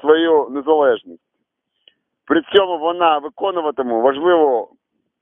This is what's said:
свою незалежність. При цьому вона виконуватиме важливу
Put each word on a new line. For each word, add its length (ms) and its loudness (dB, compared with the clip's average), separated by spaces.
свою 480 2
незалежність. 760 -2
При 160 -2
цьому 360 0
вона 400 0
виконуватиме 840 -4
важливу 680 0